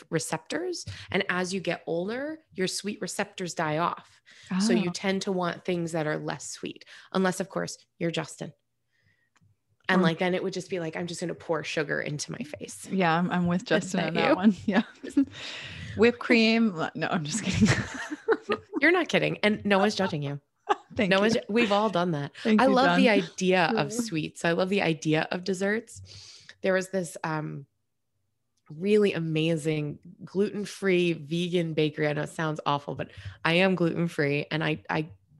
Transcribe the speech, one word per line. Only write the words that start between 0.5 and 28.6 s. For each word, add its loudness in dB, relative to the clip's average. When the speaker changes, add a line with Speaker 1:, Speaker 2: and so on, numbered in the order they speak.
Speaker 1:
And 0
as -2
you -4
get -4
older, -4
your 0
sweet -6
receptors -6
die -2
off. -4
So 4
you 2
Speaker 2:
Oh. -6
Speaker 1:
tend -2
to -4
want -2
things -2
that -2
are -2
less -8
sweet, -12
unless, 2
of -4
course, -6
you're 0
Justin. -8
And, 4
Speaker 2:
Or 4
Speaker 1:
like, 2
then 0
it -2
would -4
just -8
be -4
like, -6
"I'm -6
just -8
gonna -6
pour -4
sugar -2
into -6
my -10
face." -12
Speaker 2:
Yeah, 4
I'm, 2
I'm 0
with 0
Speaker 1:
Is -14
Speaker 2:
Justin 0
Speaker 1:
that 0
Speaker 2:
on -4
that 2
Speaker 1:
you? 6
Speaker 2:
one. 4
Yeah. 4
<laughs> -4
Whipped 6
cream. 4
No, -2
I'm -2
just -6
kidding. 4
<laughs> -2
Speaker 1:
You're 6
not 2
kidding. 2
And 2
no 4
one's 2
judging -2
you. -6
Speaker 2:
Thank 2
Speaker 1:
No 6
Speaker 2:
you. 4
Speaker 1:
one's 4
ju-, 2
we've 2
all 2
done 2
that. -4
Speaker 2:
Thank 4
Speaker 1:
I 6
Speaker 2:
you, 6
Speaker 1:
love 6
the 6
Speaker 2:
Jen. 6
Speaker 1:
idea 2
of 0
Speaker 2:
Yeah. -6
Speaker 1:
sweets. -4
I 2
love 0
the 2
idea 0
of -6
desserts. -4
There 2
was 0
this, -4
um, -6